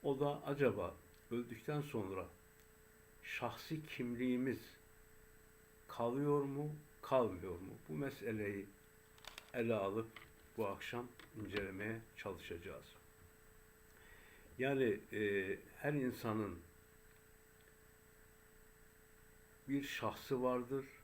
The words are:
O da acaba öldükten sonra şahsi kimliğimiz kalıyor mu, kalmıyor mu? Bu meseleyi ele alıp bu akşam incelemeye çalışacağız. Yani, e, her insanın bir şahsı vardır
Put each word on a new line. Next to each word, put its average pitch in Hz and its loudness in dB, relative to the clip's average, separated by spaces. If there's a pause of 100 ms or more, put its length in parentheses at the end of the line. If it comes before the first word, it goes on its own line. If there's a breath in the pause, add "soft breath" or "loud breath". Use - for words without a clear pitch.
O 139 2
da 143 2
acaba 110 4 (360)
öldükten 117 -2
sonra 95 -2 (1000)
şahsi 151 -4
kimliğimiz 123 2 (1300)
kalıyor 143 4
mu, 143 -2 (300)
kalmıyor 95 2
mu? 87 -10 (160)
Bu 156 -4
meseleyi 107 -4 (880)
ele 117 2
alıp 107 2 (500)
bu 110 2
akşam 120 -4 (340)
incelemeye 101 -4 (180)
çalışacağız. 87 -8 (1700 loud breath)
Yani, 131 6 (140)
e, 101 2 (200)
her 147 0
insanın 110 0 (3000)
bir 139 0
şahsı 123 0
vardır 127 2 (180)